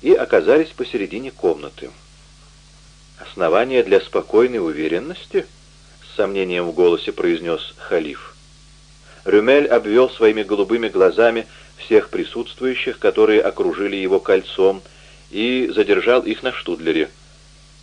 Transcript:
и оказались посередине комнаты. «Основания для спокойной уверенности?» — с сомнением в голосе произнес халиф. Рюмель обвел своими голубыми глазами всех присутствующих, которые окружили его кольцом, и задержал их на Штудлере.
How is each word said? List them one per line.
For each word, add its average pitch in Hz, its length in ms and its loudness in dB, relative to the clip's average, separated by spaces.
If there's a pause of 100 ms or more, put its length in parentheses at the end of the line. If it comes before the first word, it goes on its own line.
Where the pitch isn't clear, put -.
и 147 120 2
оказались 123 580 2
посередине 107 600 -8
комнаты. 73 600 -6 (1300)
«Основания 110 640 0
для 95 180 4
спокойной 113 580 0
уверенности?» — 85 880 -4 (560)
с - 140 -20
сомнением 95 500 -2
в 82 60 -4
голосе 87 400 2
произнес 85 640 -4
халиф. - 580 -6 (920)
Рюмель 113 420 4
обвел 113 440 2
своими 110 320 2
голубыми 104 460 -2
глазами 107 580 2 (300)
всех - 320 2
присутствующих, 120 880 -6
которые 107 440 4
окружили 98 540 -2
его 95 240 0
кольцом, 95 640 0 (480)
и 123 440 -4
задержал 104 480 2
их - 200 -6
на 127 100 -4
Штудлере. 80 580 -4 (720)